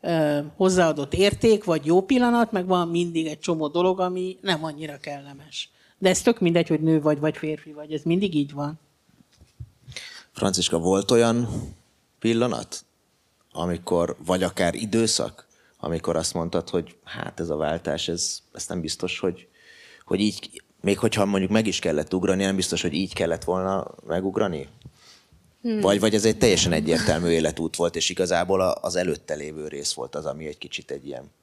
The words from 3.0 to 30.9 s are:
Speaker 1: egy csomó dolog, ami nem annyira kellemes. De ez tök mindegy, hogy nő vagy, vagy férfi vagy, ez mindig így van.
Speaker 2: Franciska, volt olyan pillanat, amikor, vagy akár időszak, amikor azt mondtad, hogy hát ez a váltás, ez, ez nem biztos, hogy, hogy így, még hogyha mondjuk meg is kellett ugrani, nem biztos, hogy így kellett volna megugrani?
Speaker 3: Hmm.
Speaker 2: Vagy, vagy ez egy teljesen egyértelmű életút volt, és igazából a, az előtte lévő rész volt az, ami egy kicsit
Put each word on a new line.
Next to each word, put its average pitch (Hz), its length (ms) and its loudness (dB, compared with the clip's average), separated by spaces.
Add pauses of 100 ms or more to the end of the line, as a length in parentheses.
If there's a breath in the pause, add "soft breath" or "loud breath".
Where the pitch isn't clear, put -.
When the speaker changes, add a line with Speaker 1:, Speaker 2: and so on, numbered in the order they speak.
Speaker 1:
egy 151 120 -8
csomó 160 300 0
dolog, 180 320 2
ami 185 400 -4
nem 165 240 -2
annyira 147 340 -10
kellemes. 139 720 -12 (280 soft breath)
De 190 100 4
ez 180 140 2
tök 233 180 4
mindegy, 170 280 4
hogy 156 120 2
nő 160 200 4
vagy, 151 180 2
vagy 151 180 0
férfi 156 360 -8
vagy, 151 200 -12
ez 151 100 -4
mindig 180 320 0
így 143 180 0
van. 147 280 -6 (1500 loud breath)
Speaker 2:
Franciska, 95 460 0
volt 95 320 2
olyan 117 380 4 (720 loud breath)
pillanat, 113 680 -2 (680)
amikor, 85 720 -2
vagy 92 180 0
akár 90 320 0
időszak, 110 720 -2 (320 soft breath)
amikor 82 380 -4
azt - 180 -4
mondtad, 85 340 -4
hogy 82 360 -4
hát - 360 -10
ez 82 80 -4
a 78 80 -2
váltás, 78 520 -4
ez, - 300 -4 (140)
ez - 140 -12
nem 90 140 -6
biztos, 80 380 -6
hogy, 90 300 -4 (560 loud breath)
hogy 95 160 0
így, - 420 -2 (180)
még 101 180 0
hogyha 107 260 2
mondjuk 98 260 0
meg 110 160 4
is 95 120 -2
kellett 76 360 -2
ugrani, 95 300 2
nem 98 120 2
biztos, 87 260 -2
hogy 87 100 -2
így 90 220 -4
kellett 82 300 -2
volna 92 500 -2 (120)
megugrani? 92 600 -2 (960 soft breath)
Speaker 3:
Hmm. 226 180 -2
Speaker 2:
Vagy, 104 200 2
vagy 107 140 2
ez 104 100 2
egy 104 140 4
teljesen 87 340 4
egyértelmű 80 560 2
életút 82 480 0
volt, 85 200 0
és 82 140 -2
igazából 90 500 0
a, 92 200 2
az 87 160 -4
előtte 87 380 -2
lévő 76 340 -10
rész 71 240 -8
volt 64 220 -10
az, 73 100 -8
ami 76 220 -8
egy 76 120 -12
kicsit - 320 -14